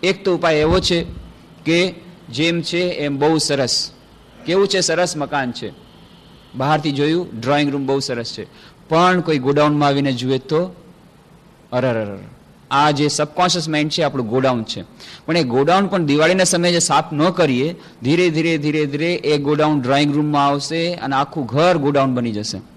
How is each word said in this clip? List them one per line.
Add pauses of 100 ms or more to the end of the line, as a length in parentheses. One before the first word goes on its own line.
એક
તો
ઉપાય
એવો
છે (580)
કે (380)
જેમ
છે
એમ
બહુ
સરસ, (560)
કેવું
છે,
સરસ
મકાન
છે, (840)
બહારથી
જોયું,
ડ્રોઈંગ
room
બહુ
સરસ
છે, (420)
પણ
કોઈ
ગોડાઉનમાં
આવીને
જુએ
તો (1000)
અરર, (520)
આ
જે
subconscious
mind
છે,
આપણું
godown
છે. (440)
પણ
એ
godown
પણ
દિવાળીના
સમયે
જે
સાફ
ન
કરીએ, (280)
ધીરે
ધીરે,
ધીરે
ધીરે
એ
godown
ડ્રોઈંગ
રૂમમાં
આવશે
અને
આખું
ઘર
godown
બની
જશે. (160)